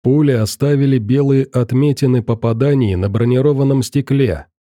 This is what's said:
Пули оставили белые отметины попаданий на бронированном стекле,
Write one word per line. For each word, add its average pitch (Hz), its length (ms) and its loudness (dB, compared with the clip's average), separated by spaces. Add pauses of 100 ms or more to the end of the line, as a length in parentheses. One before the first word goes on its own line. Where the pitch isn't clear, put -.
Пули 143 280 2
оставили 135 680 0
белые 135 460 0
отметины 127 760 0
попаданий 117 760 0
на 95 140 -2
бронированном 131 720 0
стекле, 131 640 -2 (220)